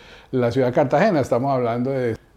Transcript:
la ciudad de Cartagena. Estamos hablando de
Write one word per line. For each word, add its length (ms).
la 180
ciudad 180
de 40
Cartagena. 480
Estamos 320
hablando 380
de 260